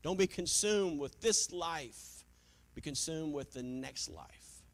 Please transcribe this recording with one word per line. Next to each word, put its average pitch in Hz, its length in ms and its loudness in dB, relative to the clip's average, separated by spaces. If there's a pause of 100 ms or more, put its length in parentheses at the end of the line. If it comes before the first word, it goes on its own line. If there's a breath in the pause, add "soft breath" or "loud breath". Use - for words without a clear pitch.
Don't 180 140 0
be 190 120 6
consumed 185 720 2
with 135 200 -6
this - 300 4
life. 165 760 -6 (520 soft breath)
Be - 40 -8
consumed 156 540 -2
with 139 180 -4
the 127 120 -6
next 131 440 -4
life. - 540 -14 (120)